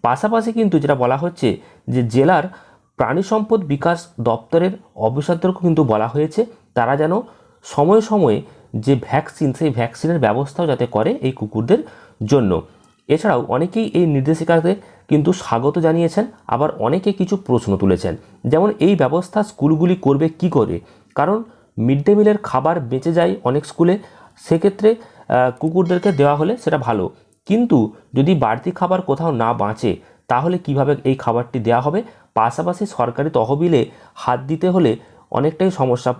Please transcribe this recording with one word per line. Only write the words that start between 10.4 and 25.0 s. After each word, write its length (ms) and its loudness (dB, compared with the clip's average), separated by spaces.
যাতে 160 0
করে 140 2
এই 120 -2
কুকুরদের 420 0
জন্য। 220 4
এছাড়াও 260 0
অনেকেই 300 -2
এই 160 4
নির্দেশিকাতে 580 2
কিন্তু 200 2
স্বাগত 320 -2
জানিয়েছেন, 380 0
আবার 160 0
অনেকে 320 0
কিছু 160 -2
প্রশ্ন 240 0
তুলেছেন, 320 0
যেমন 160 4
এই 160 4
ব্যবস্থা 360 -2
স্কুলগুলি 460 2
করবে 200 2
কি 160 0
করে, 200 0
কারণ 200 0
মিড 200 2
ডে 120 4
মিলের 200 4
খাবার 280 0
বেঁচে 280 -2
যায় 140 2
অনেক 220 0
স্কুলে, 240 2
সেক্ষেত্রে, 480 2
আহ, 560 -2